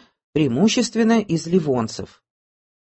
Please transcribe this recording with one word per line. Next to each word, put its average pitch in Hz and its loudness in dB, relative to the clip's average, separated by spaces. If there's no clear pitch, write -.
преимущественно 220 2
из 165 -2
ливонцев. 139 -2